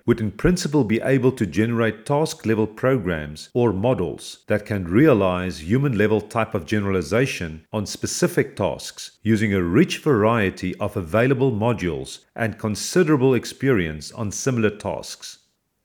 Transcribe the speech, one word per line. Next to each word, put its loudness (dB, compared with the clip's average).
would 2
in -4
principle 0
be 0
able 2
to -2
generate -2
task-level 0
programs -2
or 2
models -4
that 0
can -4
realize 4
human-level 2
type -4
of -4
generalization -2
on -2
specific -2
tasks -6
using 2
a 2
rich 2
variety 2
of -6
available 2
modules -2
and -4
considerable 2
experience 0
on -6
similar 0
tasks. -8